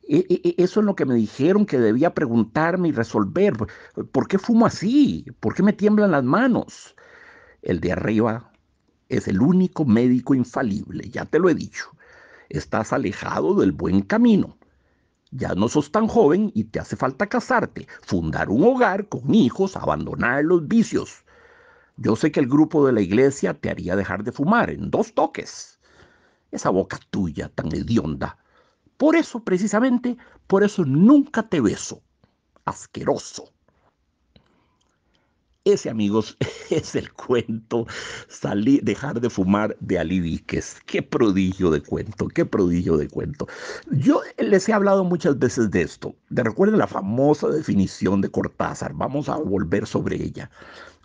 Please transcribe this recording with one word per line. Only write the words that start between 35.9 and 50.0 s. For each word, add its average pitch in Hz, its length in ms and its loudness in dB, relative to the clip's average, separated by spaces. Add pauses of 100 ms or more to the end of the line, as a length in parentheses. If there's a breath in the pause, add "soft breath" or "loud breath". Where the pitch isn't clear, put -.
amigos, 107 480 0
<laughs> - 320 -8
es - 240 -4
el - 180 -6
cuento, 113 720 -4 (420 loud breath)
Salí-, 107 540 0
Dejar 135 400 -4
de 123 80 -2
fumar, 101 500 0
de 90 200 -2
Ali 85 200 -2
Víquez. - 580 -6 (100)
Qué - 160 -4
prodigio 92 680 0
de 76 140 0
cuento, 87 460 -6
qué - 180 -2
prodigio 90 500 0
de 73 100 -2
cuento. - 380 -8 (460 loud breath)
Yo 240 320 2 (160)
les 202 280 2
he 220 60 2
hablado 196 300 2
muchas 175 340 0
veces 117 320 0
de 85 140 2
esto. - 320 -10 (160)
De, - 100 -2
recuerden 190 380 2
la 104 80 2
famosa 127 600 0
definición 101 720 0
de 101 100 -2
Cortázar. - 640 -6
Vamos 131 340 -4
a 143 60 -2
volver 95 500 -2
sobre - 300 -4